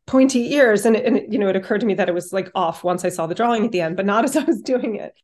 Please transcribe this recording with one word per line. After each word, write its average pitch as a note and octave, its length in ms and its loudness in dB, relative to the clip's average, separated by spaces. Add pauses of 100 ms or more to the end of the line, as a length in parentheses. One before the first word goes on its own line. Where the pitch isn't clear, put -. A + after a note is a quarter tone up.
pointy C4 480 2
ears. A#3 320 4
And, A3 100 6
and, - 380 0
you A3 60 -2
know, G3+ 80 0
it F#3+ 80 0
occurred G3 240 -2
to A#3+ 80 -2
me G3 80 0
that F3+ 140 0
it F3 40 -2
was, F3 200 -6
like, F#3 200 -4
off E3+ 300 -2
once F3+ 220 -2
I F3+ 40 0
saw E3+ 160 -4
the F3 100 -6
drawing A#3 300 0
at A#3 60 -4
the F3+ 100 -2
end, D#3+ 140 -4
but F#3+ 100 -4
not G#3 200 2
<laughs> - 0 -
as - 100 -4
I D#4 80 2
was B3+ 180 0
doing B3 340 -2
it. - 180 -12 (100)